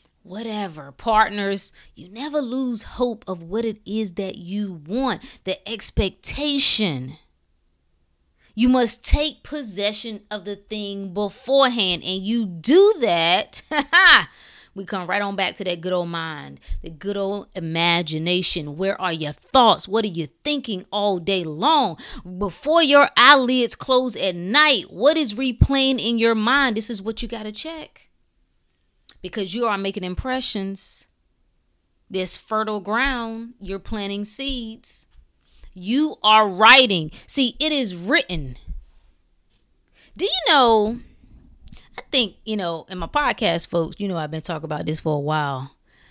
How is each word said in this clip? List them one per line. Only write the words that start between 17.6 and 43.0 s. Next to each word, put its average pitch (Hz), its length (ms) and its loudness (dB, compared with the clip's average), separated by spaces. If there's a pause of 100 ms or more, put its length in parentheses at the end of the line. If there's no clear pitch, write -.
Where 190 240 -2
are 180 120 -4
your 151 200 -6
thoughts? 233 540 4
What 214 180 0
are 220 40 -2
you 165 180 -6 (160)
thinking 233 480 -4
all 202 300 0
day 185 240 -2
long? 165 520 0 (420)
Before 277 440 2
your 285 340 6
eyelids 254 600 6
close 254 400 0
at 190 180 -2
night, 233 560 2
what 262 260 2
is 240 180 -2
replaying 269 720 2
in 233 140 0
your 226 160 4
mind? 240 420 2
This 220 140 -4
is 202 100 -6
what 214 220 -8
you 233 60 -6
gotta 214 240 -10
check. - 560 -14 (1120)
Because 185 320 -8
you 240 120 -4
are 202 120 -2
making 196 240 -6
impressions. 196 1040 -6 (1040)
This 185 260 -2
fertile 214 440 -4
ground, 233 800 -4
you're 190 180 -8
planting 202 460 -6
seeds. 247 840 -8 (640)
You 240 520 -2
are 214 240 8
writing. 202 640 8 (160)
See, 262 320 0
it 302 100 0
is 247 240 -2
written. 170 600 -2 (1600)
Do 349 80 -4
you 698 240 0
know, 233 500 4 (1000)
I - 140 -14
think, 240 340 0
you 214 120 -4
know, 170 320 -6
in 185 100 -10
my 170 80 -6